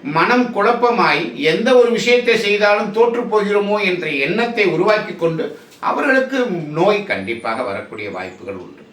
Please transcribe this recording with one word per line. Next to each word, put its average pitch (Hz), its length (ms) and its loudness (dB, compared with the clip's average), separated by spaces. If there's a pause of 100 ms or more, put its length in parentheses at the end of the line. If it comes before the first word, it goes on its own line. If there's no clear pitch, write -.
மனம் 202 520 2
குழப்பமாய், 233 760 2
எந்த 190 420 2
ஒரு 233 160 6
விஷயத்தை 233 460 2
செய்தாலும் 208 540 2
தோற்று 233 300 2
போகிறோமோ 202 600 0
என்ற 170 260 -2
எண்ணத்தை 196 560 -2
உருவாக்கி 190 500 0
கொண்டு 165 440 -4 (200)
அவர்களுக்கு 262 680 0 (240)
நோய் 202 340 2
கண்டிப்பாக 113 600 -6
வரக்கூடிய 104 460 -8
வாய்ப்புகள் 92 440 -12
உண்டு. 87 280 -16 (120)